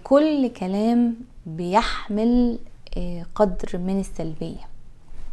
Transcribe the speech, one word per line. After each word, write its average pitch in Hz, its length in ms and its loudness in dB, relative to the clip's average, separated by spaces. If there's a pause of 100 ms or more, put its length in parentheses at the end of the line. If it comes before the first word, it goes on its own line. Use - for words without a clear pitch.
كل 285 460 4
كلام 226 680 2 (300)
بيحمل، 220 1120 2 (380)
آه، 175 280 -4 (100)
قدر 190 420 2
من 190 220 -2
السلبية. 160 680 -6 (640)